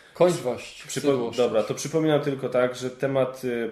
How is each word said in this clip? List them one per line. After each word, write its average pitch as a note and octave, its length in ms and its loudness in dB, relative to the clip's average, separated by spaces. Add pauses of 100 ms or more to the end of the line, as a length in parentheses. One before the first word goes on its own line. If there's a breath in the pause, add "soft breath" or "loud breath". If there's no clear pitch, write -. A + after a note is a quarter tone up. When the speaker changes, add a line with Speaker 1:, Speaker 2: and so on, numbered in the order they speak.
(140)
Speaker 1:
Kończ E3+ 220 4
waść, A#2+ 520 -6
Speaker 2:
Przypo-, - 0 -
Speaker 1:
wstydłość. B2+ 500 0
Speaker 2:
dobra, A2 260 4
to - 120 -4
przypominam D3+ 460 2
tylko C#3 280 -4
tak, B2 260 2
że B2+ 140 -6
temat, C3+ 560 -2
y, A#2+ 260 -2